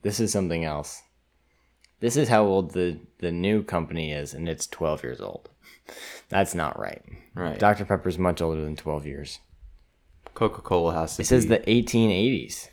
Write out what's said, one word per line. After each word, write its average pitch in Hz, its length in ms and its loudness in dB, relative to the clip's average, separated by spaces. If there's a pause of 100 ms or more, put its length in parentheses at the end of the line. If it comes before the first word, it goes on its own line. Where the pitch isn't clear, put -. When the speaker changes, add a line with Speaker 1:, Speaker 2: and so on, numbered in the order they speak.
Speaker 1:
This 101 180 -2
is 107 120 2
something 85 320 0
else. - 380 -6 (960)
This 120 160 0
is 139 120 2
how 107 160 6
old 95 280 2
the, 87 260 0 (220)
the 85 120 -2
new 101 300 2
company 82 500 -4
is, 73 220 -8
and 82 140 -6
it's 78 180 -4
twelve 76 360 -2
years 62 180 -8
old. - 300 -12 (380)
<laughs> - 400 -18
That's 95 260 2
not 80 240 -2
right. - 240 -8 (320)
Speaker 2:
Right. 85 240 -4
Speaker 1:
Doctor 104 260 4
Pepper 95 240 0
is 85 100 -4
much 90 240 2
older 80 200 0
than 76 140 -4
twelve 76 300 -6
years. 71 320 -12 (960)
Speaker 2:
Coca-Cola 87 600 0
has 80 220 -2
to 95 60 -4
Speaker 1:
It - 40 -2
says 123 200 6
Speaker 2:
be. - 40 2
Speaker 1:
the 107 200 2
eighteen 113 400 4
eighties, 98 640 0